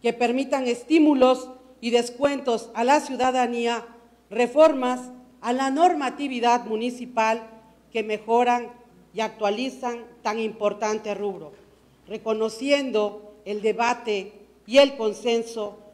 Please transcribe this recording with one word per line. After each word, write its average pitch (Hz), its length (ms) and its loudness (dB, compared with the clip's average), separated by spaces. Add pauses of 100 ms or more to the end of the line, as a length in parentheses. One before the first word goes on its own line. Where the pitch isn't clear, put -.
que 233 120 0
permitan 254 540 0
estímulos 254 840 4 (300)
y 233 100 -4
descuentos 240 840 0
a 233 100 -2
la 285 160 4
ciudadanía, 240 840 -2 (460)
reformas 254 720 2 (400)
a 233 120 -4
la 269 180 0
normatividad 262 920 0
municipal 226 840 -4 (460)
que 226 100 -4
mejoran 233 680 0 (400)
y 196 80 -8
actualizan 233 840 -4 (180)
tan 214 160 -4
importante 214 760 -4
rubro, 185 380 -8 (560)
reconociendo 220 1300 -2 (100)
el 208 160 -6
debate 220 720 -2 (340)
y 240 120 6
el 277 180 6
consenso 226 840 -4 (160)